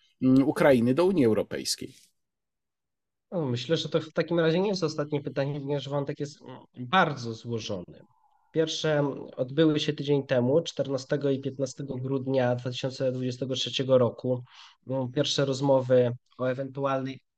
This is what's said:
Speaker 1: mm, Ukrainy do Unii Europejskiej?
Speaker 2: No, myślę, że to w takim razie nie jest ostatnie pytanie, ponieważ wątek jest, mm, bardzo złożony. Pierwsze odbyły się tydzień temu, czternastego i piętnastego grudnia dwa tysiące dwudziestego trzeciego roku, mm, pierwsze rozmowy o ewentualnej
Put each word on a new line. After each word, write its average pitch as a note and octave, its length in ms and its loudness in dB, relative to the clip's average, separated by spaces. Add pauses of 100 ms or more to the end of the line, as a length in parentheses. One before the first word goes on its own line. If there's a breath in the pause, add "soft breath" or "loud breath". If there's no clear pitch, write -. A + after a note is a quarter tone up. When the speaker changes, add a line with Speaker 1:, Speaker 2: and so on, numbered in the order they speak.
(220 soft breath)
Speaker 1:
mm, C3 260 6
Ukrainy C3 460 4
do E3+ 100 4
Unii F3+ 200 4
Europejskiej? E2+ 720 -2 (1400)
Speaker 2:
No, E3 160 -4
myślę, B2 300 -2
że D#3 120 -6
to D#3+ 120 0
w - 120 -14
takim E3+ 280 0
razie D#3+ 200 2
nie G3+ 80 0
jest F#3 160 -2
ostatnie D3+ 360 -4
pytanie, C#3+ 400 -4
ponieważ C#3 280 -4
wątek D3 320 -4
jest, D3 220 -10
mm, B2+ 160 -16 (180)
bardzo B2+ 580 0
złożony. A2+ 720 -8 (480)
Pierwsze D#3 640 0 (220)
odbyły D3 440 2
się D3 120 -2
tydzień C#3 340 0
temu, C3 360 2
czternastego C#3 680 -4
i C3+ 100 -2
piętnastego C3+ 560 -6
grudnia B2+ 580 0
dwa B2 160 -4
tysiące C3 420 -4
dwudziestego B2+ 420 -4
trzeciego C3 440 2
roku, B2 440 0 (440 soft breath)
mm, B2+ 260 -4
pierwsze C#3+ 320 0
rozmowy B2+ 720 4 (220)
o B2+ 80 -2
ewentualnej C3 720 -4 (180)